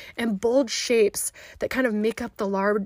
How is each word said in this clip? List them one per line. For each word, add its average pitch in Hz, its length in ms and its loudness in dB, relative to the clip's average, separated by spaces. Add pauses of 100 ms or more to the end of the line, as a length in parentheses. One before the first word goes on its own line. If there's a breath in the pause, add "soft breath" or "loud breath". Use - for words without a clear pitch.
(160 loud breath)
and 226 240 -2
bold 233 300 2
shapes - 600 2 (300 loud breath)
that - 100 -4
kind 262 160 0
of 220 80 0
make 214 260 0
up 240 160 -8
the 202 120 -4
lar-, 196 380 0